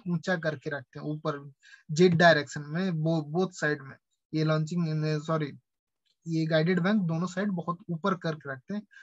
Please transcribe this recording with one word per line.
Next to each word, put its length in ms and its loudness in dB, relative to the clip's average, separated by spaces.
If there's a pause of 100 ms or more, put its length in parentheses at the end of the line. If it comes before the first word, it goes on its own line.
ऊंचा 280 0
करके 340 -4
रखते 280 -10
हैं 80 -10
ऊपर 460 -6 (380)
Z 220 6
direction 540 6
में, 360 -2
बो-, 240 0
बोथ 260 0
side 300 -2
में। 140 -16 (380)
ये 100 2
लॉन्चिंग, 800 0
sorry, 360 -4 (680)
ये 200 -2
guided 340 2
bank 220 2
दोनों 240 0
side 240 -4
बहुत 280 -4 (120)
ऊपर 240 0
करके 380 -6
रखते 220 -10
हैं। 80 -6 (200)